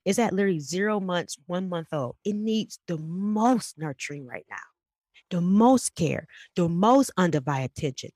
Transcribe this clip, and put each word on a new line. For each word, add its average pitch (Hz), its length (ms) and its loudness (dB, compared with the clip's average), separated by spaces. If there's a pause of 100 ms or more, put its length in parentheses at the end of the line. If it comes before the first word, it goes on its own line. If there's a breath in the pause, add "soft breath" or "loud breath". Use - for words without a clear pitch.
It's 190 140 0
at 226 140 2
literally 190 260 2
zero 185 400 -2
months, 180 380 -4 (100)
one 185 220 -4
month 170 240 -8
old. 139 320 -6
It 208 100 -2
needs 220 540 -4
the 170 100 -4
most 208 800 -2
nurturing 147 480 -10
right 117 240 -14
now, 101 60 -12 (760 soft breath)
the 175 100 -2
most 214 540 4
care, 151 320 -2 (300 loud breath)
the 175 120 2
most 220 480 4
undivided 147 540 0
attention, - 460 -8